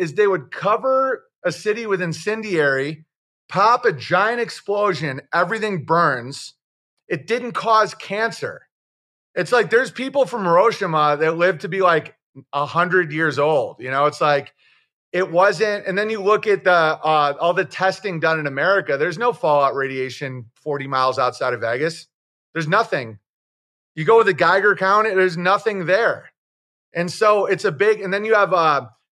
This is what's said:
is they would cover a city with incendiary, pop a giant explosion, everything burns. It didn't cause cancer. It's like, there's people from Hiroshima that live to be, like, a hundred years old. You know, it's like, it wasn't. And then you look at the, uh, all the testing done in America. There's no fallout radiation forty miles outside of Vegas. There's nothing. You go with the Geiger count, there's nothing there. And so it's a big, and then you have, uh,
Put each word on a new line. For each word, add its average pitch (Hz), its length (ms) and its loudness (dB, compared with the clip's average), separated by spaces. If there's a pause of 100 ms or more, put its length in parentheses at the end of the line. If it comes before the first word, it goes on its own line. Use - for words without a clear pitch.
is 160 140 -4
they 208 120 4
would 180 240 -2
cover 262 760 -2 (200)
a 175 80 -2
city 220 340 -4
with 190 140 -2
incendiary, 160 1040 -2 (460)
pop 220 340 2
a 208 80 2
giant 190 480 0
explosion, 175 800 -4 (120)
everything 185 520 -2
burns. 139 680 0 (520)
It 143 200 -6
didn't 240 260 -4
cause 214 420 2
cancer. 196 680 -6 (720)
It's 180 180 -4
like, 220 160 4
there's 233 220 2
people 262 360 -2
from 233 180 -6
Hiroshima 170 760 2
that 160 180 0
live 175 220 2
to 202 100 -10
be, 190 140 -4
like, 160 320 2 (380)
a 143 120 -2
hundred 170 480 0
years 156 260 -2
old. 143 420 0
You 127 100 -10
know, 143 160 0
it's 147 140 -2
like, 147 340 0 (580)
it 180 180 -2
wasn't. 196 560 2
And 185 100 -4
then 214 140 -2
you 220 100 -4
look 208 260 0
at 196 180 2
the, 180 80 4
uh, 156 680 2
all 170 120 2
the 180 120 -2
testing 185 560 -4
done 160 180 0
in 147 80 -6
America. 151 500 0
There's 160 220 -2
no 240 140 0
fallout 147 420 2
radiation 131 800 -6
forty 143 320 -8
miles 131 320 0
outside 127 340 -2
of 117 80 -6
Vegas. 131 460 -4 (460)
There's 160 160 -6
nothing. 165 500 -2 (800)
You 156 80 -6
go 226 140 6
with 220 80 4
the 190 80 2
Geiger 190 400 4
count, 202 320 2
there's 185 300 0
nothing 196 500 0
there. 185 460 0 (600)
And 175 180 -4
so 208 360 2
it's 196 180 -2
a 196 60 0
big, 208 300 2
and 190 120 -6
then 202 120 -2
you 220 100 2
have, 196 180 4
uh, 151 340 2 (320)